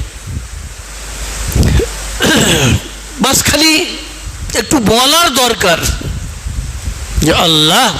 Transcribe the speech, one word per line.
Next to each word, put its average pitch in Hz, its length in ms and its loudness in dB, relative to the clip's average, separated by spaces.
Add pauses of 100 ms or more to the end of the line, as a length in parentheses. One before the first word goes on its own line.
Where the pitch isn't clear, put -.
(3250)
বাস 262 240 2
খালি 311 420 2 (680)
একটু - 240 0
বলার 262 560 4
দরকার 220 440 2 (1400)
যে, 156 120 4
"আল্লাহ 170 640 4